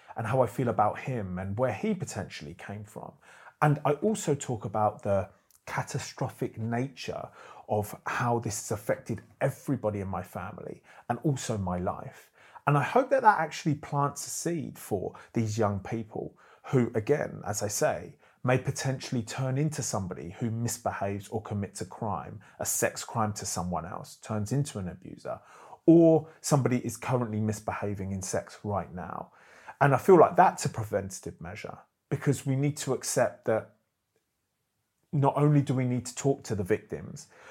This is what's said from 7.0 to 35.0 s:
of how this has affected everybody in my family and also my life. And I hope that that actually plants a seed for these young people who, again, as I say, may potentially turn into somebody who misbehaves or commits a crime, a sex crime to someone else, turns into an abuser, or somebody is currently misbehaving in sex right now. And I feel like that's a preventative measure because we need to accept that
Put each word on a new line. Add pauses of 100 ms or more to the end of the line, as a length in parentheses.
of (120)
how
this
has
affected (200)
everybody
in
my
family (260)
and
also
my
life. (360)
And
I
hope
that
that
actually
plants
a
seed
for (180)
these
young
people (300)
who,
again,
as
I
say, (300)
may
potentially
turn
into
somebody
who
misbehaves
or
commits
a
crime, (180)
a
sex
crime
to
someone
else,
turns
into
an
abuser, (460)
or (140)
somebody
is
currently
misbehaving
in
sex
right
now. (480)
And
I
feel
like
that's
a
preventative
measure (320)
because
we
need
to
accept
that (1400)